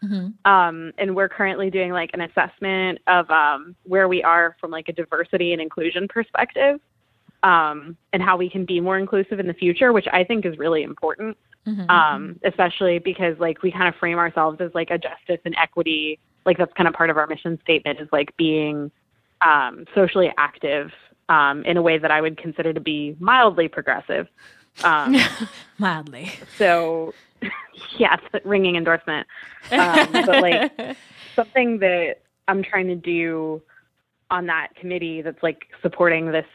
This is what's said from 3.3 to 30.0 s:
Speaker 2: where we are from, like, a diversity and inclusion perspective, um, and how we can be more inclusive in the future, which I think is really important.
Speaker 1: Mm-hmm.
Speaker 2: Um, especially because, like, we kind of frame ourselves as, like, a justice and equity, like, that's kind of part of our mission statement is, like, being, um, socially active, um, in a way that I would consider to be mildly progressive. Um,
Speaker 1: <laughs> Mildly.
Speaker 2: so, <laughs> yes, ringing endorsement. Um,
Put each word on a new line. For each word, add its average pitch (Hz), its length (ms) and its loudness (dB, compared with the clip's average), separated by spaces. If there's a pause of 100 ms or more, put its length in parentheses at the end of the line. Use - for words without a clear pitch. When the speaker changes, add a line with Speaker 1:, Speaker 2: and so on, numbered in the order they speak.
Speaker 2:
where 185 240 2
we 185 160 0
are 170 380 4
from, 160 100 -10
like, 160 180 -10
a 170 40 -8
diversity 170 600 -2
and 160 80 -4
inclusion 165 460 -6
perspective, 247 720 -2 (640)
um, 160 520 2 (180)
and 185 100 -2
how 185 140 4
we 180 120 -4
can 190 160 -6
be 175 140 -2
more 185 180 0
inclusive 196 420 -2
in 190 80 -6
the 170 60 -4
future, 180 400 2
which 196 180 0
I 180 120 4
think 214 220 -2
is 160 120 -6
really 156 260 -2
important. 196 540 -6 (300)
Speaker 1:
Mm-hmm. 196 220 -2
Speaker 2:
Um, 160 540 2
especially 175 560 0
because, 175 400 -2
like, 165 240 -2
we 185 80 0
kind 185 160 0
of 165 80 -2
frame 170 220 -4
ourselves 165 440 0
as, 170 120 -6
like, 165 180 -4
a 170 60 0
justice - 480 -8
and 165 160 -6
equity, 156 580 -2 (260)
like, 180 120 4
that's 175 160 -2
kind 175 140 2
of 165 60 2
part 165 160 2
of 156 80 0
our 151 100 2
mission 160 340 -6
statement 147 380 -2
is, 151 120 -12
like, - 260 0
being, 151 540 -2 (500)
um, 151 440 2 (100)
socially 185 420 2
active, 147 540 -2 (360)
um, 147 380 2
in 170 100 0
a 175 60 2
way 165 160 2
that 156 140 0
I 156 100 4
would 160 160 -4
consider 160 340 -4
to 160 80 -6
be 151 400 -6
mildly 190 480 2
progressive. - 600 -6 (560)
Um, 170 320 2 (320)
Speaker 1:
<laughs> - 320 -20
Mildly. 156 520 -4 (260)
Speaker 2:
so, 165 560 2 (280)
<laughs> - 560 -12
yes, 180 220 2 (240)
ringing 190 320 2
endorsement. 165 500 -2 (460)
Um, 254 400 4